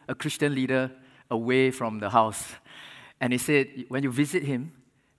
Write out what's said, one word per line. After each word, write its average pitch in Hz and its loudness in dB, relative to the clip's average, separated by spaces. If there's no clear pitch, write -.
a 131 -4
Christian 147 -2
leader 131 0
away 127 2
from 113 -6
the 104 -4
house. 110 0
And 123 0
he 123 0
said, 135 2
"When 131 -4
you 135 0
visit 143 0
him, 139 -4